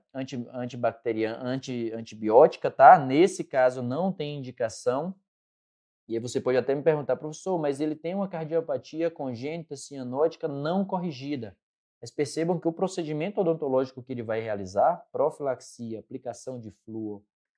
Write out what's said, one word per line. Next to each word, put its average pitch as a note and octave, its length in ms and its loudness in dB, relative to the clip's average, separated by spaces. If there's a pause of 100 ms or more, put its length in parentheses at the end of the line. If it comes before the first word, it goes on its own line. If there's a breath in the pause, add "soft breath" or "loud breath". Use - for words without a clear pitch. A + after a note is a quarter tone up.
(140)
anti-, C3 380 -8
antibacteriana, A#2+ 920 -4
anti-, B2 480 -4
antibiótica, A2+ 800 6
tá? D#3+ 300 12
Nesse D3+ 440 2
caso B2+ 380 2
não D3 300 -2
tem D3 260 -8
indicação. B2+ 800 -4 (920)
E A2 80 -6
aí A#2 40 -2
você B2 200 -4
pode B2+ 180 0
até B2+ 180 0
me D3 80 -6
perguntar, C#3+ 320 0
"Professor, D#3 420 -6
mas C#3+ 220 -2
ele D3+ 160 -2
tem E3 180 -8
uma G3 140 -4
cardiopatia D#3+ 840 -4
congênita D3 680 -8
cianótica C#3 720 -4
não D#3 360 -2
corrigida." C#3+ 720 -6 (420)
Mas A#2 120 -16
percebam D#3+ 480 -2
que E3 80 -2
o E3 60 -2
procedimento E3+ 680 -4
odontológico C3+ 640 0
que - 80 -14
ele A#2+ 100 -6
vai A2 200 -4
realizar, G#2+ 680 0
profilaxia, B2+ 880 -4
aplicação B2 580 -12
de A2 100 -14
flúor, G#2+ 540 -12 (340)